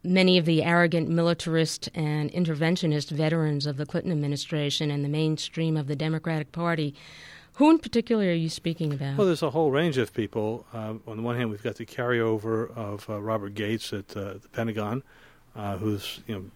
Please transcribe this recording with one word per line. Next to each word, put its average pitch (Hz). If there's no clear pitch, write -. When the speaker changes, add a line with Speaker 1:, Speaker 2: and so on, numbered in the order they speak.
Speaker 1:
"many 180
of 175
the 160
arrogant 170
militarist 165
and 151
interventionist 160
veterans 156
of 143
the 147
Clinton -
administration 147
and 143
the 143
mainstream 156
of 143
the 143
Democratic 156
Party." 165
Who -
in 320
particular 226
are 175
you 160
speaking 160
about? 139
Speaker 2:
Well, 208
there's 170
a 160
whole 151
range 147
of 120
people. 110
Uh, 110
on 113
the 110
one 120
hand, 120
we've 104
got 110
the 117
carryover 113
of, 104
uh, 107
Robert 104
Gates 110
at, 98
uh, 98
the 98
Pentagon, 113
uh, 101
who's, 104
you 113
know 95